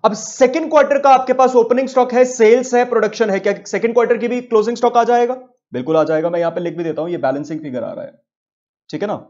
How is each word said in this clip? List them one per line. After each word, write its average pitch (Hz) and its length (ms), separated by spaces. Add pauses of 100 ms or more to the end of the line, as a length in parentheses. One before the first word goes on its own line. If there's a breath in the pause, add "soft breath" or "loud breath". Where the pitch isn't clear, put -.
अब 214 120
सेकंड 277 540
क्वार्टर 285 300
का 277 120
आपके 254 220
पास 254 220
ओपनिंग 247 320
स्टॉक 247 260
है, 247 140
सेल्स 247 460
है, 247 140
प्रोडक्शन 220 420
है, 190 100
क्या 202 140 (120)
सेकंड 214 280
क्वार्टर 233 240
की 233 100
भी 247 160
क्लोजिंग 226 340
स्टॉक 240 200
आ 233 60
जाएगा? 240 320 (380)
बिल्कुल 131 240
आ 156 80
जाएगा, 156 240
मैं 175 100
यहां 170 120
पे 175 100
लिख 165 160
भी 175 60
देता 160 180
हूं, 175 80
ये 170 100
बैलेंसिंग 143 420
फिगर 123 220
आ 98 100
रहा - 120
है, - 140 (680)
ठीक 151 120
है 202 60
ना? 190 80 (140)